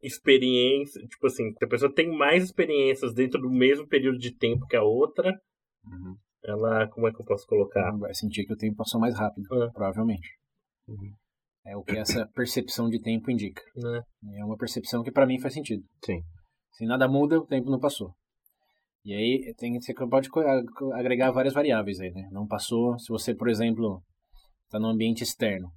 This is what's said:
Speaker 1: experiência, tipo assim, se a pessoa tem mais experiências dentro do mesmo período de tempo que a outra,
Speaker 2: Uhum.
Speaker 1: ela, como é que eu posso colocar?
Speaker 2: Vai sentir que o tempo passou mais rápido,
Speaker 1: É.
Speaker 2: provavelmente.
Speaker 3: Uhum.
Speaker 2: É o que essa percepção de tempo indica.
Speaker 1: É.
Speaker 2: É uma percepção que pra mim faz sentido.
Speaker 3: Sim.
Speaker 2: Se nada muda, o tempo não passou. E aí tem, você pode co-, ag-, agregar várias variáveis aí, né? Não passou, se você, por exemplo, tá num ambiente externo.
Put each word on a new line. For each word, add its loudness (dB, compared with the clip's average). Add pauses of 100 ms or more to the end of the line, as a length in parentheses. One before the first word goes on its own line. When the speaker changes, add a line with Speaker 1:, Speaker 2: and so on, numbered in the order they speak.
Speaker 1:
experiência, 4
tipo -2
assim, -2
se 0
a -2
pessoa 2
tem 2
mais 4
experiências 0
dentro 2
do -4
mesmo 4
período 2
de -6
tempo 0
que -2
a 6
outra, 2 (540)
Speaker 2:
Uhum. -14 (280)
Speaker 1:
ela, 0
como 0
é 2
que -14
eu -12
posso -2
colocar? 2
Speaker 2:
Vai -6
sentir -4
que -4
o -6
tempo -2
passou -2
mais 2
rápido, -4 (180)
Speaker 1:
É. -2
Speaker 2:
provavelmente. -2 (600)
Speaker 3:
Uhum. -12 (560)
Speaker 2:
É -12
o -12
que -4
essa -2
percepção -2
de -2
tempo -4
indica. -4 (160)
Speaker 1:
É. -10
Speaker 2:
É -8
uma -6
percepção -6
que -8
pra 6
mim 0
faz -6
sentido. -6 (200)
Speaker 3:
Sim. -4 (520)
Speaker 2:
Se -8
nada 4
muda, 4
o 0
tempo -2
não 0
passou. -2 (960)
E -8
aí 0
tem, -6
você -10
pode 0
co-, 0
ag-, 2 (300)
agregar 2
várias 2
variáveis 0
aí, -6
né? -12
Não -8
passou, -2
se -16
você, -4
por -2
exemplo, 0 (680)
tá -4
num 0
ambiente 0
externo. -2